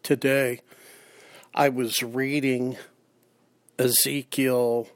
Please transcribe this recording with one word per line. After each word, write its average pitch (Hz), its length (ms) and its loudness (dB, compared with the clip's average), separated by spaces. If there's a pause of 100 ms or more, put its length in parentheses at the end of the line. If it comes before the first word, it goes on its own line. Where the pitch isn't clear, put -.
today, 135 580 0 (920)
I 143 140 4
was 123 340 -2
reading 131 760 -2 (1000)
Ezekiel 123 1160 0